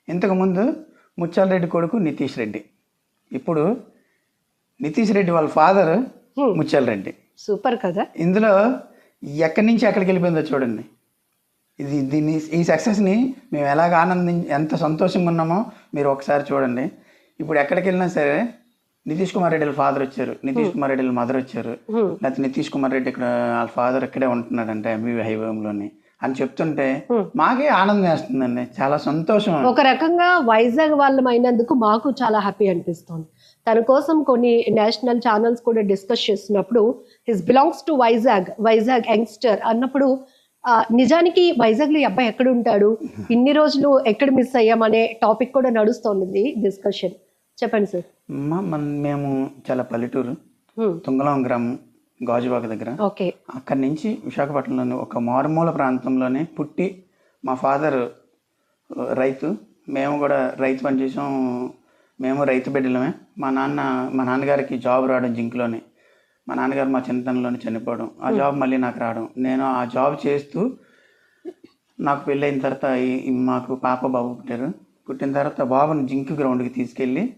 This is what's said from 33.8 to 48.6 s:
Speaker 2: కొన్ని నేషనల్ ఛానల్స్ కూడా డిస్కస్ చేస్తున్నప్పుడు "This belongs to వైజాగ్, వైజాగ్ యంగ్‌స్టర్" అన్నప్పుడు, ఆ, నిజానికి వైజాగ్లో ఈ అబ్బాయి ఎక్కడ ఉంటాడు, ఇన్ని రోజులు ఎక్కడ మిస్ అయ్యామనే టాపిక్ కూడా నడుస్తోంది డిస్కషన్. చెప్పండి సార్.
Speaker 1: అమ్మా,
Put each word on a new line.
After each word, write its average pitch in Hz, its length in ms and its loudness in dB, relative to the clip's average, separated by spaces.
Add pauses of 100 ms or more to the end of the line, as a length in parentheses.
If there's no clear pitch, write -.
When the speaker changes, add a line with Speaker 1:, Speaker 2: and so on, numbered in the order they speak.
Speaker 2:
కొన్ని 240 460 4
నేషనల్ 220 480 2
ఛానల్స్ 233 440 2
కూడా 226 200 2
డిస్కస్ 208 500 0
చేస్తున్నప్పుడు 202 720 0 (280)
"This 190 180 0
belongs 277 280 4 (140)
to 311 60 0
వైజాగ్, 233 500 4 (140)
వైజాగ్ 226 500 2
యంగ్‌స్టర్" 220 560 0
అన్నప్పుడు, 262 540 2 (480)
ఆ, 233 240 4
నిజానికి 330 600 4
వైజాగ్లో 262 480 2
ఈ 277 40 2
అబ్బాయి 226 260 0
ఎక్కడ 247 200 0
ఉంటాడు, 220 480 2 (340)
ఇన్ని 247 200 4
రోజులు 285 560 4
ఎక్కడ 262 220 2
మిస్ 254 280 2
అయ్యామనే 226 640 4
టాపిక్ 226 320 2
కూడా 262 160 2
నడుస్తోంది 214 880 0
డిస్కషన్. 196 540 -2 (520)
చెప్పండి 214 300 0
సార్. 175 100 -4 (260)
Speaker 1:
అమ్మా, 147 320 -4